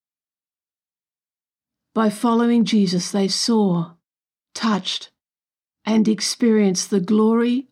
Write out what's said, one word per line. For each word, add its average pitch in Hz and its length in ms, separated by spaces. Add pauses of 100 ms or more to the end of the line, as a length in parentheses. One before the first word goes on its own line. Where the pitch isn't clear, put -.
(2000)
By 214 160
following 233 520
Jesus, 185 480
they 196 160
saw, 190 680 (580)
touched, - 560 (760)
and 220 220
experienced 214 840
the 202 120
glory 226 720